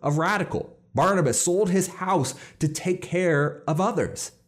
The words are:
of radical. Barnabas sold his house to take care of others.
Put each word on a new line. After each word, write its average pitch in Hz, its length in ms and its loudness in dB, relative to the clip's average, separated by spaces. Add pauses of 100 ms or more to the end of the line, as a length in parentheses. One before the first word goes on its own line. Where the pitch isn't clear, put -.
of 147 160 0
radical. 185 580 -2 (160)
Barnabas 160 480 2
sold 180 300 2
his 190 160 2
house 185 480 -2 (240)
to 156 80 0
take 180 340 -2
care 160 680 0
of 156 120 0
others. 185 520 -2 (160)